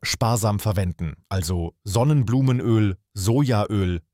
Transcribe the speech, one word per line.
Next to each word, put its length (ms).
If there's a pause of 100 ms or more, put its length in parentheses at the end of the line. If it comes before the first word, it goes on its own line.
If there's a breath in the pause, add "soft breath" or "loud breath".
sparsam 560
verwenden, 540 (160)
also 440 (100)
Sonnenblumenöl, 1120 (160)
Sojaöl, 880 (120)